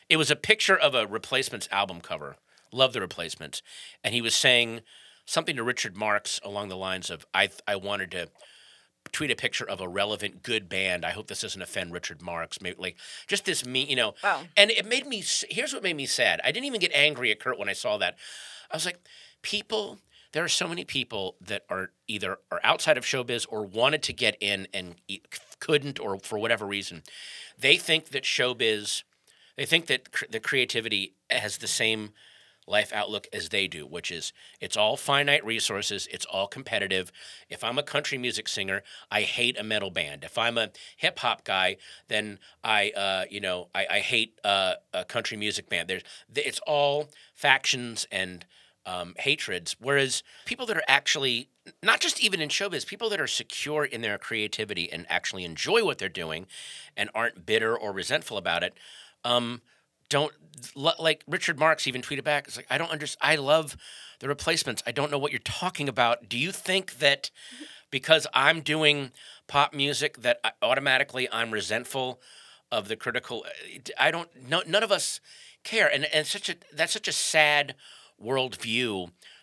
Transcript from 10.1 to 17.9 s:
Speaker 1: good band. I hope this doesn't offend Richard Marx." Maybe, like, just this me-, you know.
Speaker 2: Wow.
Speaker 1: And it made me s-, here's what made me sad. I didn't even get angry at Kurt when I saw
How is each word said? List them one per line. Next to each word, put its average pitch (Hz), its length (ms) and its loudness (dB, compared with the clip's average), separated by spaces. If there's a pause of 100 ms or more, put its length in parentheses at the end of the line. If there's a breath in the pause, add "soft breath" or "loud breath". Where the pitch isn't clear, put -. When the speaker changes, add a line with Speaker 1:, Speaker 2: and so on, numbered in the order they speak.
Speaker 1:
good 107 260 -2
band. 92 360 0
I 85 60 -2
hope 101 160 -8
this 101 140 -8
doesn't 98 200 -6
offend 87 320 -6
Richard 85 280 -8
Marx." 85 400 -8
Maybe, 92 180 -6
like, 92 180 -6 (300 loud breath)
just - 180 -2
this 160 200 -2
me-, 131 200 -2
you 143 100 -2
know. 117 280 2
Speaker 2:
Wow. 180 180 0 (160)
Speaker 1:
And 208 140 8
it 202 140 0
made 254 220 0
me 240 120 -4
s-, - 300 -2
here's - 240 -2
what - 100 -6
made 180 120 0
me 139 100 -4
sad. 107 380 4
I 135 80 2
didn't 240 140 -4
even 254 160 -4
get 175 120 2
angry 143 380 4
at 104 80 0
Kurt - 200 -2
when 101 100 -2
I 98 40 0
saw 107 240 0